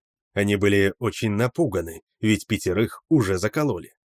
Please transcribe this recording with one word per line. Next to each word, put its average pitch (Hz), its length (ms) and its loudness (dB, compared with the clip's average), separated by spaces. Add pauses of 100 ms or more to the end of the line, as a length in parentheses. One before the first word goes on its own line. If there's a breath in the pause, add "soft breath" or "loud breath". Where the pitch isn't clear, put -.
(340)
Они 101 220 0
были 101 440 4
очень 110 320 -2
напуганы, 101 680 -2 (180)
ведь 107 260 2
пятерых 101 640 -2
уже 98 300 2
закололи. 107 560 -4 (120)